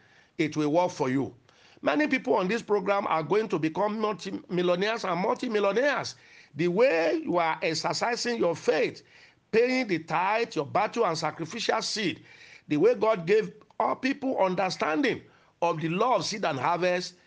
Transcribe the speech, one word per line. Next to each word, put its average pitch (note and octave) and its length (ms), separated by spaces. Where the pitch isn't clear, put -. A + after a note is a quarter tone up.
It D3+ 180
will D3+ 140
work F3 220
for C3+ 180
you. C3 240
Many D4 260
people B3+ 280
on F#3+ 120
this A3 140
program G3+ 460
are D#3+ 160
going G3+ 260
to F3+ 100
become F#3+ 400
multi-millionaires G3+ 1040
and F3 160
multi-millionaires G#3+ 960
the E3 120
way D#4+ 560
you F3 140
are D#3+ 240
exercising G#3+ 760
your E3+ 180
faith, A#3+ 480
paying B3 360
the E3+ 120
tithe, G3 560
your D3 100
battle G#3 400
and E3 120
sacrificial E3 640
seed, - 420
the D3 100
way A3 180
God G3+ 300
gave G#3 260
all - 160
people C4 420
understanding F#3+ 840
of E3+ 200
the D#3+ 80
law G#3+ 280
of D#3 80
seed G3+ 200
and D3 140
harvest F3 560